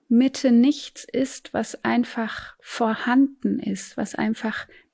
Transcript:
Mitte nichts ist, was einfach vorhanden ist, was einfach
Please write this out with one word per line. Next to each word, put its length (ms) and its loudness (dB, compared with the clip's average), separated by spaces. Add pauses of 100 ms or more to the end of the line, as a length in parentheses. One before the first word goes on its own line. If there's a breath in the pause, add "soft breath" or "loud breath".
Mitte 440 4
nichts 540 2
ist, 480 -4
was 320 -6
einfach 760 -2
vorhanden 1000 0
ist, 360 -6
was 200 -6
einfach 520 -4 (260 soft breath)